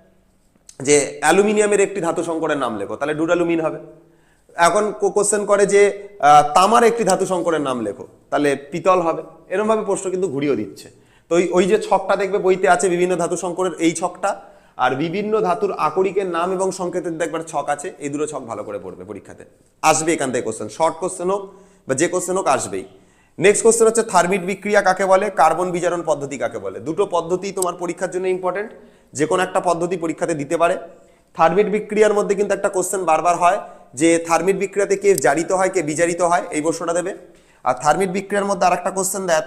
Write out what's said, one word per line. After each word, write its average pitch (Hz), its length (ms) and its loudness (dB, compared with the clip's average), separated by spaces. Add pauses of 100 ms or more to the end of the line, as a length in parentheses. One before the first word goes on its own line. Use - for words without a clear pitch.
(840)
যে 139 380 2
অ্যালুমিনিয়ামের 202 600 4
একটি 196 200 0
ধাতু 165 220 -2
সংকরের 160 340 -2
নাম 117 220 -4
লেখো, 101 180 -6
তাহলে 147 180 -4
ডুরালুমিন 170 460 0
হবে। 156 180 -4 (760)
এখন 196 460 2
কো-, 196 100 2
কোশ্চেন 202 360 0
করে 202 200 4
যে, 202 420 2 (100)
আহ, 147 360 6
তামার 214 300 6
একটি 226 200 2
ধাতু 185 220 0
সংকরের 170 340 -2
নাম 131 200 -4
লেখো, 101 260 -6 (240)
তাহলে 143 260 2
পিতল 175 440 0
হবে। 160 220 -2 (260)
এরমভাবে 214 360 -2
প্রশ্ন 190 260 -4
কিন্তু 185 180 -4
ঘুরিয়েও 139 280 -2
দিচ্ছে। - 340 -10 (380)
তো 165 80 0
ওই, 180 160 2
ওই 180 120 4
যে 214 180 2
ছকটা 196 340 0
দেখবে 196 220 -2
বইতে 190 300 2
আছে 180 200 2
বিভিন্ন 180 280 0
ধাতু 170 200 -2
সংকরের, 180 420 -4
এই 165 140 0
ছকটা, 185 480 -4 (360)
আর 127 180 0
বিভিন্ন 196 460 -2
ধাতুর 180 320 -2
আকরিকের 185 540 -2
নাম 175 260 -4
এবং 190 180 -2
সংকেতের 175 480 -6
দেখবার 160 240 -4
ছক 151 260 -6
আছে, 147 300 -6
এই 143 100 -8
দুটো 147 180 -4
ছক 139 140 -10
ভালো 113 240 -10
করে 104 140 -10
পড়বে, 92 260 -14
পরীক্ষাতে 95 400 -16 (380)
আসবে 160 300 2
এখান 139 200 0
থেকে 123 100 -2
কোশ্চেন, 107 260 -6
শর্ট 160 280 -2
কোশ্চেন 180 340 -4
হোক 196 240 -6 (340)
বা 135 60 0
যে 208 140 2
কোশ্চেন 180 280 -2
হোক, 190 100 -2
আসবেই। 101 380 -2 (540)
নেক্সট 196 240 4
কোশ্চেন 226 240 4
হচ্ছে 226 160 2
থার্মিট 180 420 0
বিক্রিয়া 202 380 0
কাকে 185 240 2
বলে, 190 240 4
কার্বন 170 400 2
বিজারণ 175 360 -2
পদ্ধতি 139 320 -4
কাকে 113 200 -4
বলে। 98 220 -10
দুটো 160 260 -2
পদ্ধতি 180 460 -4
তোমার 175 220 -2
পরীক্ষার 175 360 -6
জন্য 185 160 -4
ইম্পর্টেন্ট, 185 460 -4 (400)
যে 139 140 -2
কোনো 180 160 0
একটা 185 180 -2
পদ্ধতি 175 360 -2
পরীক্ষাতে 165 380 -4
দিতে 151 220 -4
পারে। 165 220 2 (560)
থার্মিট 175 360 4
বিক্রিয়ার 208 440 2
মধ্যে 202 200 0
কিন্তু 196 200 0
একটা 196 140 -2
কোশ্চেন 185 360 -2
বারবার 160 320 2
হয় 180 220 4 (360)
যে 165 240 4
থার্মিট 170 380 0
বিক্রিয়াতে 196 400 0
কে 196 180 4
জারিত 165 380 2
হয়, 190 160 2
কে 185 140 -2
বিজারিত 170 400 0
হয়, 175 280 2
এই 151 120 -4
প্রশ্নটা 165 300 -2
দেবে। 180 240 -4 (480)
আর 127 100 0
থার্মিট 175 360 2
বিক্রিয়ার 196 340 -4
মধ্যে 190 220 0
আর 175 60 4
একটা 180 180 -2
কোশ্চেন 190 360 -4
দেয় 160 200 2